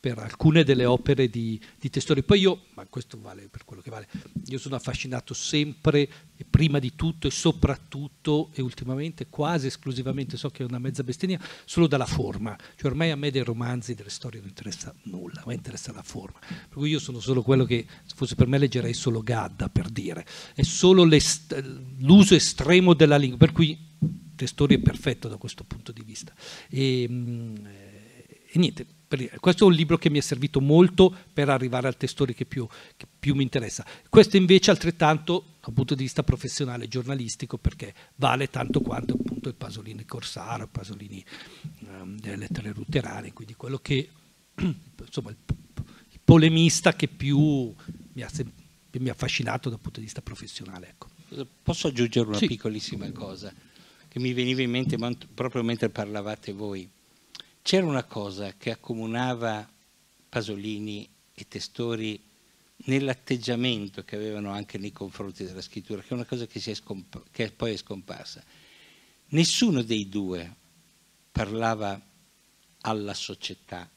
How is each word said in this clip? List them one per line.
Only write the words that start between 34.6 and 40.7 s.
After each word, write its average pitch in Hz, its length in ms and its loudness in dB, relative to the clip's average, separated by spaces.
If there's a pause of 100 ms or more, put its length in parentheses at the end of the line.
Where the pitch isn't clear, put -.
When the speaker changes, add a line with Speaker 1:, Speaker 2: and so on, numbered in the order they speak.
Speaker 1:
altrettanto 165 880 0
da - 80 -16
un 113 60 -10
punto 135 220 2
di 131 80 -4
vista 131 180 -4
professionale, 123 640 -4
giornalistico, 120 720 -8
perché - 340 -4 (220)
vale 131 340 0
tanto 127 320 -2
quanto 120 340 -4
appunto - 340 -6
il 120 80 -10
Pasolini 107 480 -14
Corsaro, 113 580 -10
il 101 80 -12